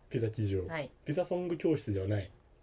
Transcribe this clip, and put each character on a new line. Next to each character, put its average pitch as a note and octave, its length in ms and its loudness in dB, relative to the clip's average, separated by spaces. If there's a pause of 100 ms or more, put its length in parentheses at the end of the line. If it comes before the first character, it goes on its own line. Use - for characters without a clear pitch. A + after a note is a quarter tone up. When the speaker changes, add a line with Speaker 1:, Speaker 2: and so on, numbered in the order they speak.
(100)
Speaker 1:
ピ C3 80 0
ザ A2 100 2
生 G#2+ 160 -2
地 G2 140 2
を。 F2+ 80 -2
Speaker 2:
は D#3+ 140 -4
い。 C3+ 100 -6 (140)
Speaker 1:
ピ D3 80 -2
ザ F3 120 2
ソ F3+ 120 -2
ン F3+ 100 -2
グ F3 100 -2
教 D#3+ 200 4
室 - 180 -2
で F#2+ 60 0
は F#2+ 80 -2
な G#2 120 2
い。 - 80 -6 (340)